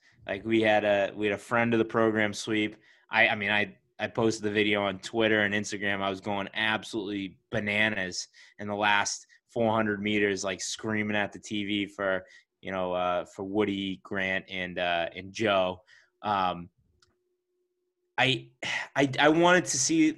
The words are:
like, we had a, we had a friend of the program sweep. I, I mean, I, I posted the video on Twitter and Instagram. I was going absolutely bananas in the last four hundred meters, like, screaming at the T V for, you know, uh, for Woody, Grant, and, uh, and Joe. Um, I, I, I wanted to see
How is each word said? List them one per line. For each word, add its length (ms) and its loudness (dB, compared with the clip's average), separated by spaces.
like, 200 -6
we 160 4
had 220 6
a, 300 2
we 120 -2
had 80 2
a 40 -6
friend 360 2
of 40 4
the 60 4
program 480 2
sweep. 440 -2
I, 180 4
I 60 2
mean, 160 -2
I, 260 -2
I 80 -4
posted 380 0
the 60 0
video 320 2
on 180 -2
Twitter 420 2
and 120 0
Instagram. 460 -4
I 80 -2
was 140 -6
going 320 -4
absolutely 800 -4
bananas 800 -2
in 100 -10
the 60 -4
last 520 0
four 220 0
hundred 300 0
meters, 440 0
like, 180 -4
screaming 520 -4
at 160 -2
the 80 -16
T 280 -6
V 200 -2
for, 380 -2
you 100 -10
know, 200 -2
uh, 340 -2
for 160 -14
Woody, 600 -2
Grant, 460 -4
and, 300 -8
uh, 360 0
and 160 -14
Joe. 520 0
Um, 480 -2
I, 300 2
I, 220 4
I 100 8
wanted 380 6
to 100 -4
see 420 2